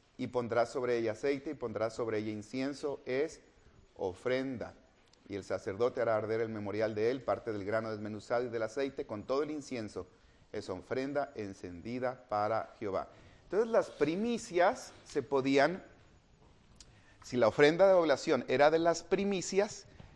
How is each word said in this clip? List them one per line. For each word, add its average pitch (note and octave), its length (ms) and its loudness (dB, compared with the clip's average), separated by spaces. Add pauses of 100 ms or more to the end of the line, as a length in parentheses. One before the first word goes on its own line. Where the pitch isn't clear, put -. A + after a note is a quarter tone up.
(180)
Y B2+ 100 -4
pondrás A#2 420 0
sobre B2 280 0
ella A#2 140 0
aceite C#3 380 -2
y D3 40 -8
pondrás A2+ 400 -4
sobre A2+ 240 -2
ella G#2+ 120 -4
incienso, C3 760 -6
es C3+ 340 -2 (560)
ofrenda. A#2+ 800 -4 (540)
Y G2 60 -8
el F#2+ 100 -6
sacerdote G#2 560 -2
hará A2+ 160 2
arder G#2+ 240 -2
el A2+ 80 -2
memorial G#2+ 460 -2
de A2 160 2
él, C3 120 -4
parte G#2 300 -2
del G2+ 120 -6
grano A2 260 -2
desmenuzado G#2+ 540 -4
y B2 40 -6
del A2+ 140 -4
aceite, C#3 420 -4
con G#2 200 -10
todo C#3 180 0
el D3+ 80 -6
incienso. A#2+ 560 -8 (460)
Es G2+ 160 -8
ofrenda C3+ 640 -4
encendida G#2+ 920 -8
para G#2+ 500 -2
Jehová". F#2 300 -4 (360)
Entonces A3+ 260 -2
las G#3 200 2
primicias F#3+ 1000 0 (120)
se C#3+ 180 -4
podían, C#3 600 2 (1400)
si - 120 -6
la A2+ 120 8
ofrenda D#3 380 8
de F#3+ 80 8
oblación D3+ 540 4
era C#3 220 6
de D#3+ 80 6
las E3+ 240 2
primicias, G3 840 -2 (300)